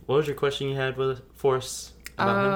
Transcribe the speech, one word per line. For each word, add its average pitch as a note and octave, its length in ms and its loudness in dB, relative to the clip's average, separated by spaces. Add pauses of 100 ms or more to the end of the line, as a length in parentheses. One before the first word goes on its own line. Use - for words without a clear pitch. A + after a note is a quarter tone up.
what B2 100 2
was D3+ 100 4
your C#3+ 80 -4
question C#3 340 -2
you C3+ 60 -4
had C3 220 -2
with, C3 240 -2 (140)
for C3 220 2
us - 340 -8 (260)
about G3 280 2
him? G3 100 2